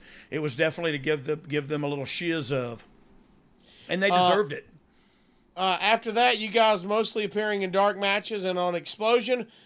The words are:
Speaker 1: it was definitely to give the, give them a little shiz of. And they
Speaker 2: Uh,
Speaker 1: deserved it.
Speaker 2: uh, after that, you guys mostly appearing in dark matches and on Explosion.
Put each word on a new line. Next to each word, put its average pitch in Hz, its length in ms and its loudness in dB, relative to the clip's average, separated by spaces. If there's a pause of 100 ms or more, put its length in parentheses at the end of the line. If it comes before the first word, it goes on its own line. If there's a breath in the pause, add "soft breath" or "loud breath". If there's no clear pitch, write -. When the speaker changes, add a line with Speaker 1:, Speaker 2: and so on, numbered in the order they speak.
(300 loud breath)
Speaker 1:
it 156 100 -6
was 147 180 -4
definitely 160 360 0
to 147 60 -4
give 143 260 -2
the, 151 120 -4
give 143 320 -6
them 147 160 -4
a - 20 -4
little 143 180 -6
shiz 160 460 -4
of. 120 340 -6 (1000 loud breath)
And 180 160 0
they 202 60 4
Speaker 2:
Uh, 180 200 6
Speaker 1:
deserved 185 220 2
it. - 160 -12 (880 soft breath)
Speaker 2:
uh, 185 260 2
after 226 300 2
that, 233 260 4
you 214 120 -4
guys 214 340 4
mostly 214 400 -2
appearing 208 380 -2
in 185 100 -4
dark 196 260 2
matches 202 460 0
and 180 160 -2
on 180 160 0
Explosion. 233 720 0 (180 soft breath)